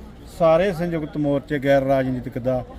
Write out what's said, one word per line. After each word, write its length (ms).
ਸਾਰੇ 340
ਸੰਯੁਕਤ 440
ਮੋਰਚੇ 420
ਗੈਰ 240
ਰਾਜਨੀਤਿਕ 560
ਦਾ 260